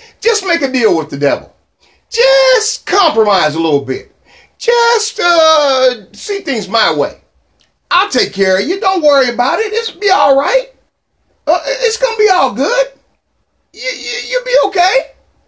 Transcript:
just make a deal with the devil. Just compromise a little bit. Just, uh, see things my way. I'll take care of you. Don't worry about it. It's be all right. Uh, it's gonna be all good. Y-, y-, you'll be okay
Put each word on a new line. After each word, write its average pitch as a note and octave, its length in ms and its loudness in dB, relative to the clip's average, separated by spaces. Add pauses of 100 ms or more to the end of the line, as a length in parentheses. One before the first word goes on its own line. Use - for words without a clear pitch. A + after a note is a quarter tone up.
(200)
just G#4 260 -2
make E4+ 160 -2
a C4+ 80 -2
deal A#3 260 2
with D3+ 140 -4
the D3 80 -10
devil. C#3 360 -2 (560)
Just C5 760 2
compromise G#3+ 680 2
a D#3 60 -6
little D#3+ 200 0
bit. B2+ 340 -8 (440)
Just, A#4 640 0
uh, D4 920 2
see - 280 -8
things A3+ 280 -6
my G3 260 0
way. C#3+ 260 -4 (680)
I'll G4 200 0
take A3+ 220 -2
care F#3+ 280 0
of A3+ 60 -2
you. F#4 140 -2
Don't F#4+ 220 0
worry C#4 300 4
about B3+ 280 -2
it. G#4+ 120 -2
It's G#4+ 180 -4
be G4 200 -4
all D4+ 260 4
right. F4+ 380 0 (720)
Uh, F4 180 2
it's B4+ 320 -2
gonna A#4 220 -2
be G#4+ 100 0
all E4 240 2
good. F4 340 0 (840)
Y-, - 80 -20
y-, A#4+ 480 -8
you'll B4 160 -4
be B4 120 -2 (100)
okay G4 440 0 (380)